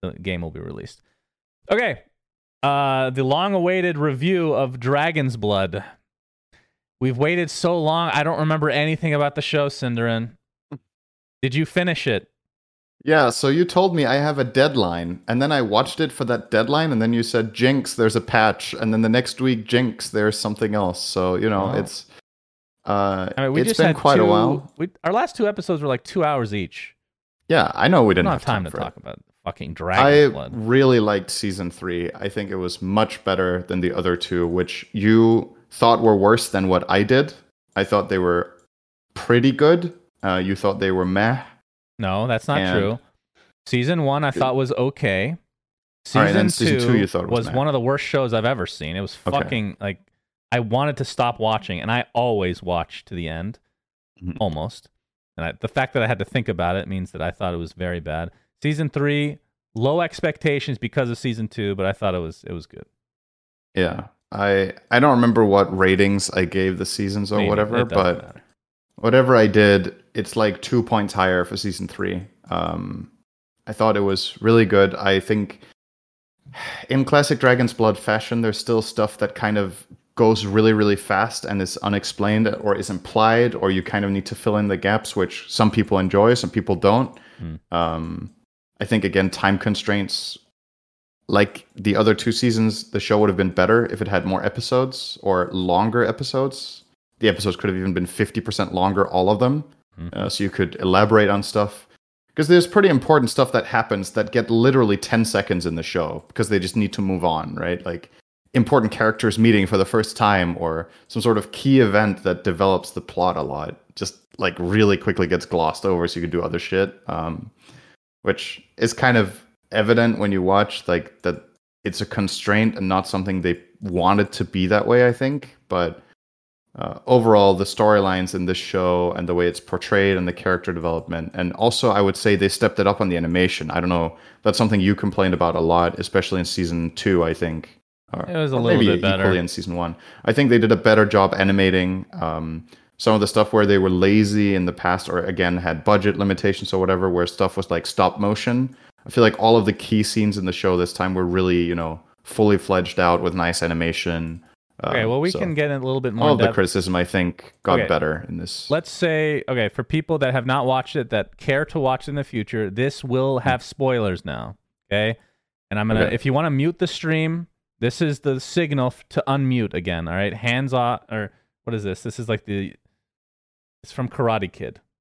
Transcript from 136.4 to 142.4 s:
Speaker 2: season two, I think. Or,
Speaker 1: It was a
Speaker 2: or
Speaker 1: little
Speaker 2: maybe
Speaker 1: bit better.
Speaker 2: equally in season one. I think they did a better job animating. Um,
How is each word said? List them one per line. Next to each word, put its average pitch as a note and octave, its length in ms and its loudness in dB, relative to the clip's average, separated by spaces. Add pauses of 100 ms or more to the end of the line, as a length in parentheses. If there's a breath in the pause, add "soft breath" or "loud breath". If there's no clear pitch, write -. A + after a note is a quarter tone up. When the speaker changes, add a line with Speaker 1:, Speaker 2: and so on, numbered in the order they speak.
Speaker 2:
season E2+ 460 -4
two, F2+ 320 0
I E2 100 0
think. D#2+ 400 -6 (400)
Or, - 160 -8
Speaker 1:
It F3 80 -6
was D3+ 160 -2
a - 20 -2
Speaker 2:
or A#2+ 60 -2
Speaker 1:
little A#2 180 2
Speaker 2:
maybe G#2 140 4
Speaker 1:
bit F2+ 80 0
better. F#2+ 220 0
Speaker 2:
equally F#2 160 2
in F2 100 -4
season F2 260 -8
one. E2+ 180 -4 (300 loud breath)
I A#2 80 2
think C3+ 180 4
they A#2+ 100 8
did A2 120 4
a G#2+ 60 6
better G#2+ 280 6
job G2+ 320 4
animating. F#2+ 760 2
Um, D#2+ 520 -6 (340 soft breath)